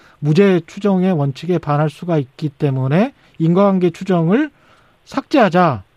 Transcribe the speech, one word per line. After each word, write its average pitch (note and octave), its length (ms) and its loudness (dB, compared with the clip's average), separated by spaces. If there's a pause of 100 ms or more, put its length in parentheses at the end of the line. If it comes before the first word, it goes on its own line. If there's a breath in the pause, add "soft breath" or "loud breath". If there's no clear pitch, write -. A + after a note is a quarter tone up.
(180 soft breath)
무죄 F3 480 2
추정의 F#3+ 460 -2
원칙에 D#3+ 460 -2
반할 D3+ 320 -2
수가 E3+ 280 -4
있기 C#3+ 320 -6
때문에 C#3+ 640 -2 (240 soft breath)
인과관계 F3+ 520 2
추정을 F#3+ 600 0 (540 soft breath)
삭제하자. F3 800 0 (120)